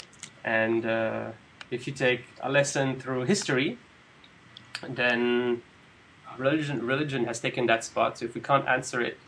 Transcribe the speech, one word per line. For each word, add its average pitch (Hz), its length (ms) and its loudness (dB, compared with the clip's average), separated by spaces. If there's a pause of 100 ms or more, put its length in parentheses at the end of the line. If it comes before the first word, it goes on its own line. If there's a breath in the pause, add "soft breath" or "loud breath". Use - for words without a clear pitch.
(440)
And, 113 420 2
uh, 113 460 -2 (380)
if 120 160 -6
you 139 60 -6
take 123 300 2 (180)
a 127 100 -6
lesson 139 500 2
through 127 240 -4
history, 160 540 0 (1120)
then 120 720 2 (800)
religion, 143 480 0
religion 135 380 0
has 117 160 -4
taken 127 260 -2
that 113 160 4
spot. 113 360 0
So 120 80 -8
if - 80 -8
we 117 60 -8
can't 139 280 4
answer 127 320 0
it, - 280 -4